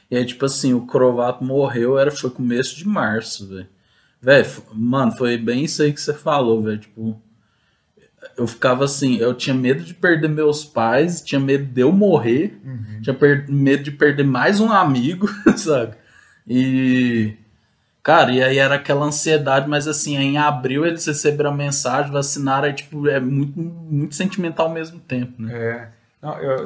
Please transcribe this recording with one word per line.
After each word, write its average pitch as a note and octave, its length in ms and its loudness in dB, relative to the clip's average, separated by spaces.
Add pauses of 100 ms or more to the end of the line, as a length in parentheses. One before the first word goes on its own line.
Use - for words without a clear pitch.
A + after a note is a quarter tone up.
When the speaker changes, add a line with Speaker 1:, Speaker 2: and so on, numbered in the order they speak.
Speaker 1:
E B2 80 -2
aí, B2 80 0
tipo - 200 -6
assim, C3+ 280 0
o A#2+ 140 -2
Crovato B2 560 0
morreu, C3 560 0
era, C#3+ 120 2
foi C#3 200 -6
começo B2 440 -2
de E3+ 120 -10
março, A2 600 -4
velho. F#2+ 200 -14 (520)
Véi, C3 220 6
f-, - 220 -6 (100)
mano, A#2+ 380 0
foi A#2+ 260 -2
bem A#2+ 260 -2
isso D#3+ 200 -4
aí D3 100 4
que - 80 -12
você D3 120 -4
falou, B2+ 500 0
velho. G#2+ 160 -4
Tipo, A2 420 -10 (1160)
eu A#2+ 100 -2
ficava B2+ 380 0
assim, C3+ 320 0
eu A#2+ 180 0
tinha C3 200 -2
medo C3 280 0
de - 100 -16
perder D#3+ 360 2
meus D3+ 360 0
pais, C3 560 0
tinha - 180 -2
medo C#3 260 0
de B2 160 -2
eu C3+ 100 4
morrer, F#3 760 2
Speaker 2:
Uhum. A2 360 -12
Speaker 1:
tinha C3 120 -2
per-, C#3+ 360 4
medo C#3 340 2
de D3+ 80 -8
perder C#3+ 320 2
mais C#3 360 2
um A3 120 2
amigo, F3+ 560 2 (140)
<laughs> G#3+ 160 4
sabe? A#2+ 380 0 (520)
E, B2+ 880 2 (680)
cara, C#3+ 280 6
e B2+ 120 2
aí C3+ 140 2
era C3+ 180 4
aquela C#3+ 300 0
ansiedade, D3 640 0
mas D3 180 -2
assim, D3 300 -4
em C#3 200 0
abril C#3+ 480 0
eles E3 200 -4
receberam D3 460 0
a C#3+ 40 -4
mensagem, C#3+ 560 -2
vacinaram, C#3 560 -2
aí, C#3+ 60 -2
tipo, C#3+ 340 -8
é C3+ 120 2
muito, C#3 400 -2
muito D#3+ 540 -6
sentimental E3+ 540 -2
ao E3 60 -6
mesmo E3 260 -10
tempo, B2 420 -8
né? A2+ 120 -10
Speaker 2:
É. A#2 460 -8 (220)
Não, D3+ 160 -10
eu, C3+ 280 -2